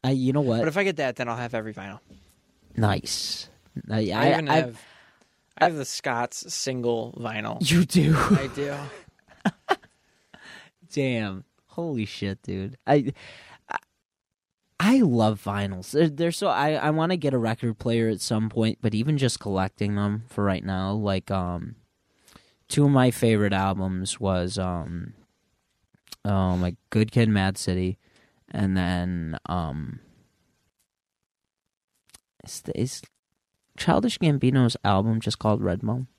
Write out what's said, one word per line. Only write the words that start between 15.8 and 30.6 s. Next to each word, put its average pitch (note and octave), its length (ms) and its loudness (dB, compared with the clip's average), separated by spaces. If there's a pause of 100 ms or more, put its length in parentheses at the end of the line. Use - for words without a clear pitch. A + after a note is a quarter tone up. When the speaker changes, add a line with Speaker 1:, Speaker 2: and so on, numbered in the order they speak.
Speaker 1:
They're, D#3+ 160 4
they're E3 240 -2
so, G3 160 -2
I, C#3+ 240 2
I D3+ 180 0
wanna E3 260 0
get C#3+ 160 0
a C3 60 2
record A2+ 400 -2
player A#2 300 0
at G2+ 120 -2
some A2 280 0
point, A2 340 0
but G#2+ 120 0
even C#3 240 0
just C3 200 0
collecting G2+ 560 -2
them G#2 340 -2
for - 160 -4
right F#2+ 200 0
now, F#2+ 300 -4
like, G2+ 360 -2
um, F2+ 460 -4 (920)
two D3 160 2
of C#3+ 60 6
my B2+ 220 6
favorite G#2 400 4
albums F#2+ 680 -2
was, F#2+ 400 0
um, F2 560 -6 (1120)
um, F#2 360 2
like, F2+ 140 -2 (160)
Good A2 220 2
Kid, A2+ 160 4
Mad F#2+ 280 2
City, F#2 420 -2 (520)
and F#2+ 260 0
then, F2+ 680 -2
um, D#2 540 -6 (2500)